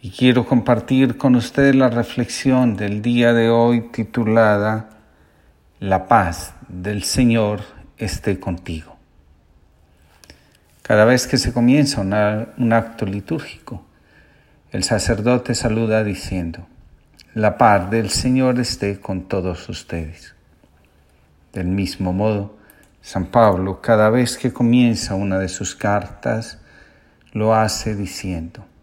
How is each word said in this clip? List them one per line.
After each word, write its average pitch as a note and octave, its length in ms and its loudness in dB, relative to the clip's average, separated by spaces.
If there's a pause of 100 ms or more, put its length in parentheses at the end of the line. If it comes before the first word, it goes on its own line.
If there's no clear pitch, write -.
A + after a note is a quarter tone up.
y - 100 -12
quiero B2 340 2
compartir B2+ 720 0
con B2+ 180 2
ustedes C3+ 400 2
la C3 140 4
reflexión A#2+ 880 -2
del G2+ 240 -4
día A#2+ 320 2
de A2+ 160 4
hoy A#2 420 2
titulada A2 1080 0 (800)
La F#2+ 260 -2
paz F#2 460 0 (160)
del F#2 340 -8
Señor A2+ 560 2 (380)
esté G2+ 420 -4
contigo. E2+ 560 -10 (1900)
Cada G#2+ 220 4
vez B2 240 4
que C3+ 100 0
se B2 140 0
comienza B2+ 480 4
una, G#2 480 -2 (100)
un A#2+ 140 2
acto A2+ 340 -2
litúrgico, - 800 -8 (880)
el G2+ 140 -4
sacerdote A2+ 680 0
saluda A2 500 0
diciendo: F2+ 600 -6 (680)
"La G#2+ 240 0
paz G2+ 340 4
del A2 200 -2
Señor B2+ 500 0
esté G2+ 400 -4
con F#2+ 220 -6
todos F2+ 440 -6
ustedes". - 680 -12 (1160)
Del F2+ 160 -6
mismo F#2 460 -2
modo, G#2 420 -2 (440)
San - 280 -8
Pablo, F#2+ 520 2
cada G#2+ 300 4
vez A#2+ 280 0
que B2+ 140 -4
comienza A#2 640 2
una F#2+ 240 -2
de F#2+ 80 -4
sus - 280 -8
cartas, G#2+ 840 -4 (720)
lo A2 240 2
hace A2 400 0
diciendo F#2 680 -8 (180)